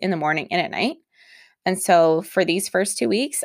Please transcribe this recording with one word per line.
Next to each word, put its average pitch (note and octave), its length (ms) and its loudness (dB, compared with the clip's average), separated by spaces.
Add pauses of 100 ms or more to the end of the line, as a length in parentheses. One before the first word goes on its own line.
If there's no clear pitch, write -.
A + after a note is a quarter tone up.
in F#3+ 80 -2
the F3 80 0
morning D3+ 320 -4
and F3 100 -2
at E3 120 -4
night. - 260 -4 (680)
And F#3 160 -2
so E3 440 4
for - 200 0
these E3+ 240 -2
first G3 300 -2
two A#3 100 -2
weeks, C4+ 380 -2